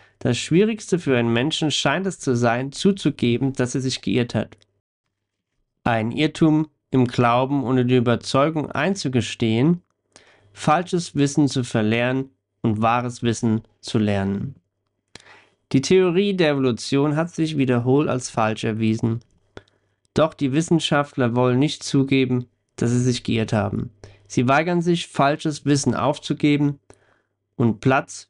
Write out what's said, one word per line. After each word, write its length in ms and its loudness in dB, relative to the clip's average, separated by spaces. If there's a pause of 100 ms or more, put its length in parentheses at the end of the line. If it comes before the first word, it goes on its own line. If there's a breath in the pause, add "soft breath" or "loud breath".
(180 soft breath)
„Das 200 0
Schwierigste 600 0
für 200 0
einen 140 2
Menschen 380 -2
scheint 360 -2
es 140 -8
zu 160 0
sein, 360 0
zuzugeben, 800 0
dass 220 -2
er 60 -4
sich 200 -4
geirrt 340 -2
hat. 220 -6 (1300)
Ein 260 0
Irrtum 580 2 (220)
im 160 4
Glauben 580 0
und 140 0
in 100 2
der 100 4
Überzeugung 720 0
einzugestehen, 1120 0 (680 soft breath)
falsches 640 -2
Wissen 340 2
zu 160 -4
verlernen 640 0 (320)
und 180 0
wahres 420 -2
Wissen 400 0 (180)
zu 180 -4
lernen.“ 560 0 (1160 loud breath)
Die 100 2
Theorie 520 2
der 180 2
Evolution 640 0
hat 160 -2
sich 280 -4
wiederholt 500 2
als 220 -4
falsch 340 -2
erwiesen. 560 -2 (960 loud breath)
Doch 200 0
die 180 -2
Wissenschaftler 840 0
wollen 240 2
nicht 240 -2
zugeben, 640 0 (280)
dass 160 -2
sie 100 2
sich 220 0
geirrt 300 -2
haben. 380 -2 (360 loud breath)
Sie 220 0
weigern 340 2
sich, 240 0
falsches 580 -2
Wissen 300 2
aufzugeben 840 0 (760 soft breath)
und 260 0
Platz 500 -2